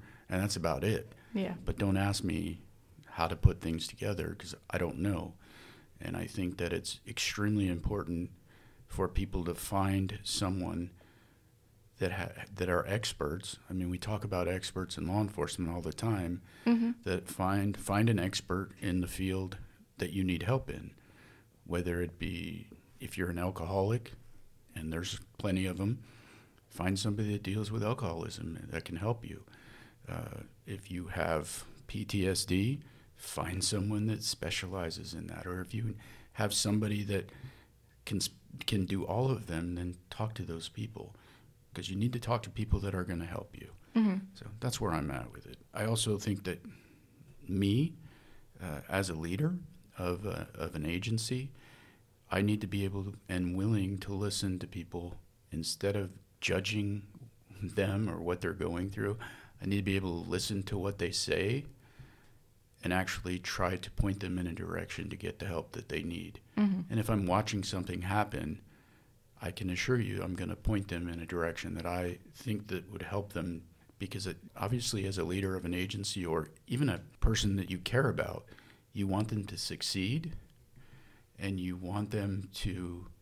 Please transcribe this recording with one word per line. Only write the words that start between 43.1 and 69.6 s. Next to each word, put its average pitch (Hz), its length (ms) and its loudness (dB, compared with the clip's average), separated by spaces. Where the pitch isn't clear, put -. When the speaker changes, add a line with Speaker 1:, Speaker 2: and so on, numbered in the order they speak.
Speaker 1:
help - 300 -8
you. - 160 -14
Speaker 2:
Mm-hmm. 196 380 4
Speaker 1:
So - 140 -14
that's 120 220 -2
where 101 100 2
I'm 73 180 2
at 60 220 -4
with - 160 -14
it. - 100 -14
I 107 120 0
also 113 320 4
think 98 260 0
that 92 160 0
me, 101 480 4
uh, 76 280 -6
as 95 200 4
a 85 40 -2
leader 95 440 2
of, 90 280 0
uh, 82 280 -2
of - 220 -4
an 76 100 -2
agency, 113 640 0
I 95 120 4
need 104 200 6
to 107 60 -2
be 98 160 0
able 98 220 0
to, 98 120 -8
and 90 260 2
willing 98 440 4
to 101 140 -6
listen 98 460 0
to 85 80 -8
people 87 520 -8
instead 98 440 0
of 98 160 -2
judging 101 600 2
them 98 480 2
or 82 100 -2
what 87 220 0
they're 87 120 0
going 87 360 0
through. 104 280 0
I - 40 -4
need 98 120 2
to 101 60 2
be 95 120 4
able 87 280 0
to 85 60 -6
listen 95 340 0
to 101 140 -2
what 98 200 0
they 87 140 0
say 101 540 2
and 90 80 2
actually 92 460 0
try 92 360 2
to - 160 -6
point 98 300 2
them 92 180 -2
in 87 80 0
a 85 60 -2
direction 85 560 -4
to - 80 -8
get - 220 -6
the - 80 -4
help 85 260 -4
that - 160 -8
they 80 140 -2
need. 85 360 -6
Speaker 2:
Mm-hmm. 196 320 4
Speaker 1:
And 113 120 2
if - 80 0
I'm 104 160 4
watching 98 400 4
something 90 380 -4
happen, 98 580 0
I 87 100 -4
can 92 200 -4